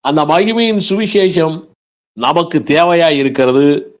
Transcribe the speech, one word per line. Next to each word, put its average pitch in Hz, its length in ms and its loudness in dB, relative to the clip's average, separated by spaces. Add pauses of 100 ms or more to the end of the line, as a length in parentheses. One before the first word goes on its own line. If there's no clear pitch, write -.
அந்த 147 240 -2
மகிமையின் 214 640 0
சுவிசேஷம் 190 800 -2 (440)
நமக்கு 156 460 -2
தேவையாய் 165 580 2
இருக்கிறது 135 840 0